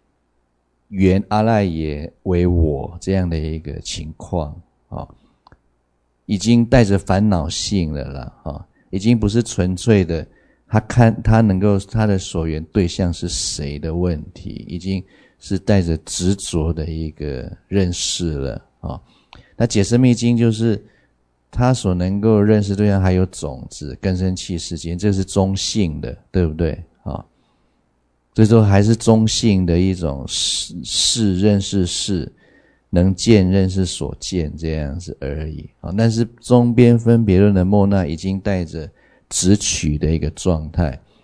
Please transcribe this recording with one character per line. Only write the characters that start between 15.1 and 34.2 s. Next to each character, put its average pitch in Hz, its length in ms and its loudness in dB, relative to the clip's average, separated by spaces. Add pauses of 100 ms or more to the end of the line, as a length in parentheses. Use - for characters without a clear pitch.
是 98 180 -6
带 101 240 2
着 82 240 0
执 92 300 -2
着 82 360 -4
的 78 140 -6
一 80 260 -8
个 71 400 -10 (160)
认 95 240 0
识 85 420 -6
了， 67 280 -6 (200)
哦。 - 200 -10 (560)
那 110 80 0
解 107 180 0
深 117 160 2
密 127 140 6
经 117 240 0
就 117 140 2
是 110 300 -2 (680)
他 123 240 0
所 98 200 0
能 92 280 -2
够 110 180 4
认 107 220 4
识 98 140 -2
对 104 120 0
象 98 140 2
还 92 120 2
有 92 120 4
种 65 440 -10
子、 67 300 -14
根 95 160 -2
生 92 200 -2
器 90 220 -8
世 82 200 -10
间， 85 200 -8
这 101 140 0
是 95 140 0
中 95 300 0
性 85 440 -2
的， - 160 -10 (160)
对 90 160 2
不 78 60 -4
对？ 82 300 -4 (200)
哦， - 200 -10 (1120)
所 113 100 6
以 107 40 6
说 113 140 6
还 98 220 4
是 113 120 4
中 110 300 4
性 101 400 2
的 85 140 2
一 95 160 2
种 71 320 -6
识， - 560 -6
识 101 560 0
认 101 220 2
识 95 240 -2
识， 87 440 -6 (600)
能 92 260 2
见 98 340 4
认 95 200 2
识 95 160 0
所 - 340 -8